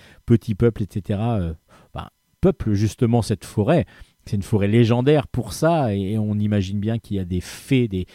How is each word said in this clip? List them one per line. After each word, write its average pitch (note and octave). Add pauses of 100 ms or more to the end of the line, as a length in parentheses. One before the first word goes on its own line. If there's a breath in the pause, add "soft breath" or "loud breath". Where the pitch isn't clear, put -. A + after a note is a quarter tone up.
(260 soft breath)
petit A2
peuple, A#2
et F#2+
cetera, G#2+
euh, E2+ (400 soft breath)
ben, - (340)
peuple E3
justement A2+
cette -
forêt. D#3 (400 soft breath)
C'est -
une G2
forêt G2+
légendaire A#2+
pour A2
ça, D#3
et, G2
et A2
on G#2+
imagine G#2
bien A2
qu'il G2+
y -
a F#2
des F2+
fées, -
des, F#2